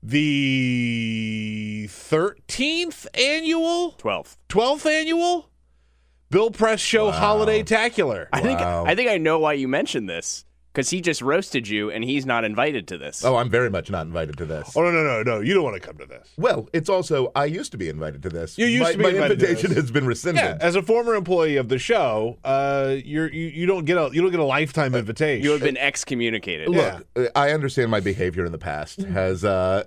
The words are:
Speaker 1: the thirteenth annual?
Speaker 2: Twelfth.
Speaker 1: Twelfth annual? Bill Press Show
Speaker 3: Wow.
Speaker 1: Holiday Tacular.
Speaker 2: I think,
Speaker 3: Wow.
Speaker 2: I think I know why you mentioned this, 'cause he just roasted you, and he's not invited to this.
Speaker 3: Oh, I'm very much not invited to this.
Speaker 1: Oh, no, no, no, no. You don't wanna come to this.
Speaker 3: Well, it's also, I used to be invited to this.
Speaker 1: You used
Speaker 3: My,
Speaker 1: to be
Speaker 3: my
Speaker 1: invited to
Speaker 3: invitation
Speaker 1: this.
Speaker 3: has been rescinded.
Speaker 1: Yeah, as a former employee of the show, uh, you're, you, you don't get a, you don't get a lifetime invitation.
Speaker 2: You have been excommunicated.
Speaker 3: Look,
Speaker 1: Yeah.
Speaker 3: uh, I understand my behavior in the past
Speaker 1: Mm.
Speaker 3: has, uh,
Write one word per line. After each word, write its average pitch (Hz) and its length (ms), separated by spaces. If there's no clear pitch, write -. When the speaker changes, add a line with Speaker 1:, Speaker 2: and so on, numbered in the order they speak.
Speaker 1:
the 113 1900
thirteenth 285 1200
annual? 330 840
Speaker 2:
Twelfth. 95 400
Speaker 1:
Twelfth 262 380
annual? 330 640
Bill 214 220
Press 220 280
Show 214 280
Speaker 3:
Wow. 196 40
Speaker 1:
Holiday 214 520
Tacular. 214 720
Speaker 2:
I - 80
think, 262 180
Speaker 3:
Wow. 87 260
Speaker 2:
I 170 100
think 240 140
I 208 80
know 160 220
why 151 140
you 135 160
mentioned 135 400
this, - 340
'cause 135 160
he 185 100
just 165 220
roasted 135 480
you, 104 200
and 110 140
he's 135 220
not 120 180
invited 113 460
to 90 80
this. 76 260
Speaker 3:
Oh, 127 140
I'm 120 120
very 117 200
much 92 200
not 87 160
invited 80 340
to 85 60
this. 76 300
Speaker 1:
Oh, 156 60
no, 175 100
no, 165 120
no, 120 200
no. 117 160
You 127 140
don't 190 100
wanna 107 160
come - 200
to 69 60
this. - 320
Speaker 3:
Well, 160 360
it's 160 160
also, 165 440
I 143 120
used 165 260
to - 60
be 92 100
invited 76 360
to - 60
this. 82 280
Speaker 1:
You 220 80
used 240 180
Speaker 3:
My, 175 80
Speaker 1:
to 208 60
be 165 80
Speaker 3:
my 180 60
Speaker 1:
invited 147 280
to 190 80
Speaker 3:
invitation 175 220
Speaker 1:
this. 151 140
Speaker 3:
has 120 80
been 131 140
rescinded. 165 380
Speaker 1:
Yeah, 107 160
as 170 160
a 196 60
former 226 340
employee 170 400
of 127 140
the 127 100
show, 120 640
uh, 135 640
you're, 151 260
you, 160 160
you 160 180
don't 180 200
get 175 120
a, 151 140
you 151 100
don't 185 100
get 170 100
a - 20
lifetime 139 520
invitation. 127 500
Speaker 2:
You 147 60
have 147 100
been 135 160
excommunicated. 117 880
Speaker 3:
Look, 120 380
Speaker 1:
Yeah. 123 80
Speaker 3:
uh, 120 120
I 143 160
understand 135 380
my 107 120
behavior 90 440
in 85 60
the 82 60
past 76 420
Speaker 1:
Mm. 98 140
Speaker 3:
has, 95 320
uh, 95 420